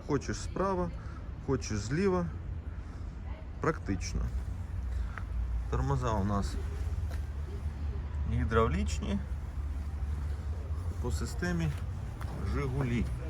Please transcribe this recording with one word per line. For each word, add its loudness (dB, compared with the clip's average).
хочеш 2
справа, 0
хочеш 2
зліва, 4
практично. 0
Тормоза 2
у 4
нас 2
гідравлічні 4
по 2
системі 2
Жигулі. 2